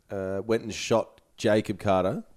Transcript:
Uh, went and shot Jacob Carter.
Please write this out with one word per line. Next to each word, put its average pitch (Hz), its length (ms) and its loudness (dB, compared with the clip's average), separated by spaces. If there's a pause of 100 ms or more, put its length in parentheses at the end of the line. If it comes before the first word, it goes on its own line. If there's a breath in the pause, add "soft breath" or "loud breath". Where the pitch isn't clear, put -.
(120)
Uh, 98 340 -4
went 113 160 2
and 110 120 -8
shot - 480 0 (160)
Jacob 107 420 2
Carter. 98 460 0 (120)